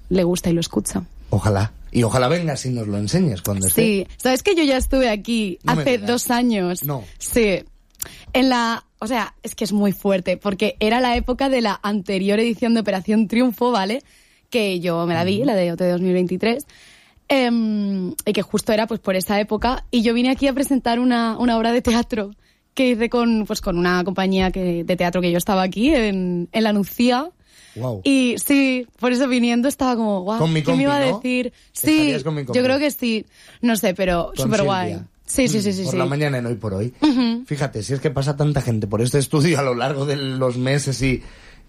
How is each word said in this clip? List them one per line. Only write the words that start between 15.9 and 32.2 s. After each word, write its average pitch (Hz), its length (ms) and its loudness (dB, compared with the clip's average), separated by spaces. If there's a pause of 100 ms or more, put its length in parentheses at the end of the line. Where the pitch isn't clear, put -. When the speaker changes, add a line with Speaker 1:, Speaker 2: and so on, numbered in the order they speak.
Speaker 1:
dos 175 100 0
mil 185 140 2
veintitrés, 185 500 0 (640)
em, 214 840 0 (140)
y 214 80 0
que 196 100 0
justo - 300 -2
era, 214 140 0
pues, 220 140 -6
por 190 160 0
esa 202 240 0
época, 214 500 -2
y 240 120 2
yo 226 120 2
vine 247 160 2
aquí 269 160 0
a 269 60 2
presentar 247 460 0
una, 233 400 0
una 233 180 2
obra 226 160 0
de 247 100 0
teatro 220 480 -2 (440)
que 254 160 2
hice 226 200 0
con, 233 360 2
pues, - 140 -6
con 175 180 -2
una 180 260 2
compañía 190 460 0
que, 175 340 -2
de 180 120 0
teatro 180 240 0
que 180 100 0
yo 175 80 2
estaba 190 240 0
aquí, 208 320 2
en, 185 580 0
en 220 120 2
La 214 80 2
Nucía. 247 580 0 (460)
Speaker 2:
Guau. 120 280 -4
Speaker 1:
Y 262 300 4 (100)
sí, 262 420 2 (120)
por 247 140 0
eso 254 160 0
viniendo 240 400 2
estaba 254 260 0
como, 208 280 0
"Guau, 214 180 -2
Speaker 2:
Con 165 120 2
mi 156 100 2
Speaker 1:
¿qué 262 120 0
me 269 80 2
iba 277 140 2
a 277 60 2
Speaker 2:
compi, 269 80 2
¿no? 196 80 -2
Speaker 1:
decir?". 247 340 -2 (200)
Sí, - 180 -2
Speaker 2:
Estarías 294 340 2